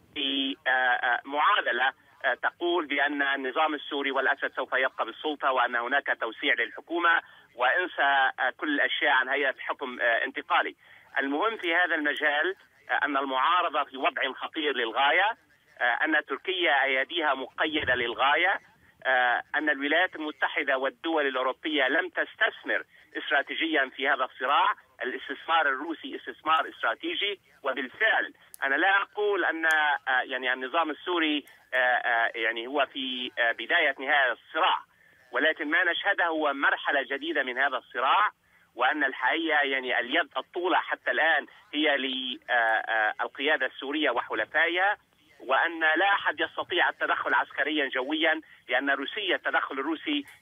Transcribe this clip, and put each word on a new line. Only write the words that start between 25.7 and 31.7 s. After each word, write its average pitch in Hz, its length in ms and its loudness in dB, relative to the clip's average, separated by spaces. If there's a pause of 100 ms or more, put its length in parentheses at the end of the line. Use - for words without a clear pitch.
استثمار 156 520 0
استراتيجي، 165 720 -4 (220)
وبالفعل 131 720 0 (300)
أنا 135 120 2
لا 196 280 4
أقول 208 420 0
أن، 165 220 0
آه، 147 560 2
يعني، 127 300 -2
النظام 131 380 -2
السوري، 156 540 0 (300)